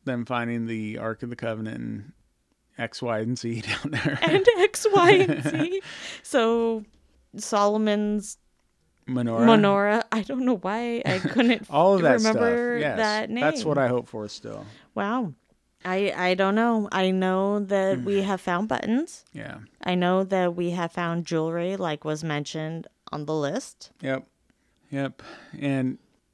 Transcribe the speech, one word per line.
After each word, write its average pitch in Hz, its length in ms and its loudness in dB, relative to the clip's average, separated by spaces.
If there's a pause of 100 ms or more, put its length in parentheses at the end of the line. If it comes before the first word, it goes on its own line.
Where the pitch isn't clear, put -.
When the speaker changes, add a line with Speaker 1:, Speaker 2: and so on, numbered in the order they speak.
Speaker 1:
them 120 200 -4
finding 117 420 -4
the 110 320 -6
Ark 113 240 -6
of 120 80 -8
the 120 60 -10
Covenant 113 420 -6
and 110 340 -10 (680)
X, - 240 -8
Y, 117 160 -2
and 117 200 -2
Z 117 220 -6
<laughs> - 220 -6
down 147 80 -6
there. 143 320 -2
Speaker 2:
And 339 240 2 (120)
X, 415 320 2
Y, 370 200 8
and 370 320 4
Speaker 1:
<laughs> 302 60 -2
Speaker 2:
Z. 339 340 -2 (400)
So 226 640 2 (520)
Solomon's 208 1000 0 (680)
Speaker 1:
Menorah. 131 380 2
Speaker 2:
menorah. 208 680 6
I 220 120 0
don't 254 240 -4
know 254 100 2
why 233 480 -4
I 185 140 0
couldn't 233 480 2
Speaker 1:
<laughs> - 40 -20
All 175 240 6
of 185 80 4
that 143 160 6
Speaker 2:
remember 240 600 2
Speaker 1:
stuff. - 20 -2
Yes. - 160 0
Speaker 2:
that 214 340 0
name. 233 120 -2
Speaker 1:
That's 226 220 0
what 151 120 0
I 131 120 4
hope 120 200 -2
for 107 200 -8
still. 107 360 -14 (300)
Speaker 2:
Wow. 202 400 -2 (500)
I, 190 320 0
I 180 180 0
don't 196 200 2
know. 220 360 2
I 190 200 2
know 190 500 2
that 196 400 0
we 202 220 -2
Speaker 1:
Mm. - 20 -2
Speaker 2:
have 190 160 -2
found 190 280 -2
buttons. - 680 -2
Speaker 1:
Yeah. - 240 -12 (260)
Speaker 2:
I 180 100 0
know 180 300 2
that 185 320 0
we 175 140 -2
have 175 220 -4
found 170 340 -2
jewelry, 170 500 -2
like 160 300 -4
was 156 180 -4
mentioned 156 600 -6 (260)
on 147 140 -8
the 156 80 -2
list. 156 560 -6 (100)
Speaker 1:
Yep. 135 260 -4 (640)
Yep. 139 320 -6 (380)
And, 135 380 -2 (360)